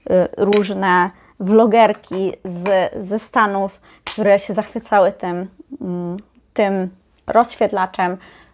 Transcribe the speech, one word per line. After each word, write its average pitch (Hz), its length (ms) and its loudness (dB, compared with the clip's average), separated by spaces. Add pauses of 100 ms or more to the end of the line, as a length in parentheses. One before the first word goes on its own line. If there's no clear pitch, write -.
y, 180 180 2 (100)
różne 196 720 0 (300)
vlogerki 214 920 2 (120)
z, 185 460 0 (160)
ze 202 120 -4
Stanów, 196 640 -2 (300)
które 208 280 4
się 196 140 -8
zachwycały 202 580 0
tym, 180 360 -6 (340)
mm, 175 360 -6 (360)
tym 196 360 0 (380)
rozświetlaczem, 196 920 -2 (360)